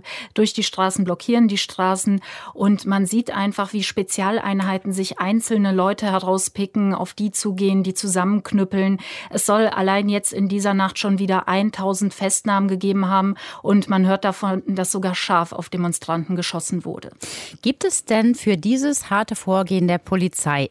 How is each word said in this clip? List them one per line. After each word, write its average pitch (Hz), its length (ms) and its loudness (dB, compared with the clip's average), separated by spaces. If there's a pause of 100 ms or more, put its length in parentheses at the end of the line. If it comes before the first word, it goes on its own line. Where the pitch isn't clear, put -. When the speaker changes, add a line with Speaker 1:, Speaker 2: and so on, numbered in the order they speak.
(320)
Speaker 1:
durch 208 220 2
die 214 80 -2
Straßen, 190 420 0
blockieren 233 420 2
die 202 120 0
Straßen. 190 640 0 (320)
Und 202 320 2
man 196 180 2
sieht 226 260 0
einfach, 202 440 -2
wie 202 80 -2
Spezialeinheiten 196 1120 -2
sich 190 240 -4
einzelne 202 540 2
Leute 190 340 2
herauspicken, 190 880 0
auf - 180 -6
die 208 180 -4
zugehen, 196 520 0
die 185 100 -2
zusammenknüppeln. 196 1080 0 (280)
Es - 160 -2
soll 214 220 4
allein 196 420 0
jetzt 202 240 0
in 196 160 0
dieser 202 240 0
Nacht 190 260 0
schon 196 200 0
wieder 190 280 0
eintausend 196 680 0
Festnahmen 196 540 0
gegeben 190 420 0
haben. 196 240 2 (280)
Und 202 260 4
man 190 180 4
hört 190 180 2
davon, 190 440 -2
dass 185 240 -2
sogar 190 240 -2
scharf 170 340 0
auf - 180 -10
Demonstranten 175 680 -2
geschossen 175 480 -4
wurde. - 260 -12 (520)
Speaker 2:
Gibt - 220 -2
es - 200 -2
denn 226 320 4
für 208 200 2
dieses 262 540 0
harte 214 240 0
Vorgehen 185 540 2
der 175 100 2
Polizei 156 720 -2